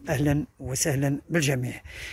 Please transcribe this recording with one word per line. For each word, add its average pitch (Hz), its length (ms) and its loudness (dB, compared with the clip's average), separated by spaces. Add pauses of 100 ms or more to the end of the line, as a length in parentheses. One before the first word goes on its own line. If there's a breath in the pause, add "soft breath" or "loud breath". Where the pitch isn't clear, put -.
أهلًا 147 380 2 (140)
وسهلًا 139 600 0 (100)
بالجميع. 135 520 0 (300 loud breath)